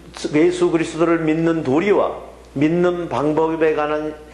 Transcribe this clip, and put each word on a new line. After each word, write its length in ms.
예수 360
그리스도를 500
믿는 440
도리와 520
믿는 560
방법에 640
관한 400